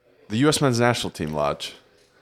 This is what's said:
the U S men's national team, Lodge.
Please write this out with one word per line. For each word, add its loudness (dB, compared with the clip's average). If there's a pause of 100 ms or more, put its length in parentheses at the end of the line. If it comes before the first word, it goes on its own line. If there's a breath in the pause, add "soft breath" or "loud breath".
(300)
the -4
U 4
S 0
men's 2
national 0
team, -6
Lodge. -4 (480)